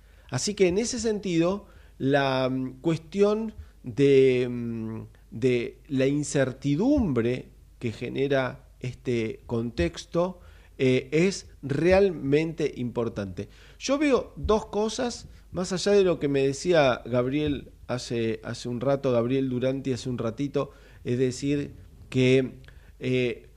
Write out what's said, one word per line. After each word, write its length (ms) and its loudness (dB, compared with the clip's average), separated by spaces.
Así 240 -2
que 140 4
en 100 2
ese 200 -2
sentido, 680 0
la, 520 2
mm, 300 -6
cuestión 760 0
de, 680 4
mm, 500 -8
de 480 -2
la 180 0
incertidumbre 1400 0
que 140 -6
genera 760 -4
este 640 -4
contexto, 920 -4
eh, 360 2
es 360 0
realmente 1160 2
importante. 720 -6
Yo 200 -2
veo 380 0
dos 300 0
cosas, 640 -6
más 200 -6
allá 200 0
de 100 6
lo 160 2
que 100 -2
me 180 2
decía 600 2
Gabriel 640 -2
hace, 560 -4
hace 260 -10
un 120 -6
rato, 320 0
Gabriel 360 2
Duranti 440 -2
hace 180 -6
un 80 -4
ratito, 540 -4
es 140 -2
decir, 560 -2
que, 480 4
eh, 580 -2